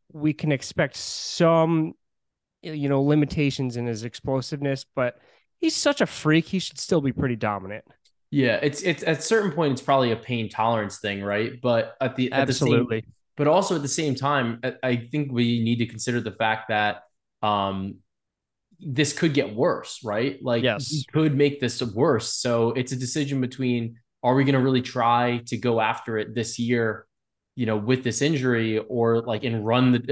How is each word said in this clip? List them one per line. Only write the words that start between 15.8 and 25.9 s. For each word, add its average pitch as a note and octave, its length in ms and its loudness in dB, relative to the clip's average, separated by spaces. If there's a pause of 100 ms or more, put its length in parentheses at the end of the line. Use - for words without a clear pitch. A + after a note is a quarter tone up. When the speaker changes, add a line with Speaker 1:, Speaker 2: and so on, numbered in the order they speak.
Speaker 2:
consider A#2+ 340 -4
the G#2+ 120 -6
fact A2 360 -2
that, G#2 340 -2 (400)
um, G2 540 -2 (800)
this C#3+ 340 -2
could D#3+ 220 0
get A2+ 200 0
worse, - 500 -2
right? A2+ 360 -2
Like, A#2+ 220 0
Speaker 1:
Yes. A#2+ 260 0
Speaker 2:
he D3 240 -4
could D#3 240 2
make C#3+ 240 2
this B2 220 -2
worse. A#2+ 500 0
So A#2 380 0
it's B2+ 220 -4
a C3 40 -4
decision C3+ 440 -2
between, B2 560 -2 (260)
are B2 140 4
we C#3 80 4
gonna C3+ 180 4
really C3 200 2
try A#2+ 640 2
to A#2+ 100 -6
go A2+ 240 2
after A2+ 360 -2